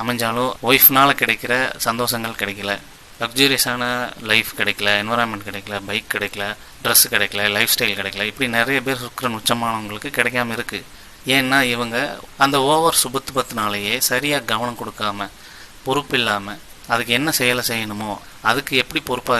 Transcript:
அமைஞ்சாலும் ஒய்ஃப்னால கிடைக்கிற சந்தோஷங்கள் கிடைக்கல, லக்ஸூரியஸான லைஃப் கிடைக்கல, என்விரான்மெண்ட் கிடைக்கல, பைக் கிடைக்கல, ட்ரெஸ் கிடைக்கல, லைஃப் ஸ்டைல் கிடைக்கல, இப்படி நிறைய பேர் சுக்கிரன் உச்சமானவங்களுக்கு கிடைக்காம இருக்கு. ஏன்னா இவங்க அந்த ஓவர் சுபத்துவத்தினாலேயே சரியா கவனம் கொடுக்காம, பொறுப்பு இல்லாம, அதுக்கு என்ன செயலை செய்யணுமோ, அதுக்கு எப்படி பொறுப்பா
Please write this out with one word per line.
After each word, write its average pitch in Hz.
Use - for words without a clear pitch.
அமைஞ்சாலும் 120
ஒய்ஃப்னால 135
கிடைக்கிற 117
சந்தோஷங்கள் 113
கிடைக்கல, 101
லக்ஸூரியஸான 123
லைஃப் 110
கிடைக்கல, 104
என்விரான்மெண்ட் 110
கிடைக்கல, 101
பைக் 104
கிடைக்கல, 104
ட்ரெஸ் 120
கிடைக்கல, 101
லைஃப் 107
ஸ்டைல் 107
கிடைக்கல, 98
இப்படி 127
நிறைய 120
பேர் 127
சுக்கிரன் 120
உச்சமானவங்களுக்கு 113
கிடைக்காம 120
இருக்கு. 110
ஏன்னா 135
இவங்க 117
அந்த 139
ஓவர் 160
சுபத்துவத்தினாலேயே 117
சரியா 143
கவனம் 117
கொடுக்காம, 104
பொறுப்பு 143
இல்லாம, 104
அதுக்கு 117
என்ன 151
செயலை 123
செய்யணுமோ, 110
அதுக்கு 127
எப்படி -
பொறுப்பா 127